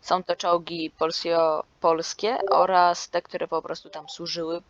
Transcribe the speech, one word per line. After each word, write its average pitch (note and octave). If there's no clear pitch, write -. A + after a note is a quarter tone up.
Są F3+
to F3
czołgi E3+
polsio-, E3
polskie E3+
oraz F3
te, F3
które E3+
po D#3+
prostu -
tam D3+
służyły E3+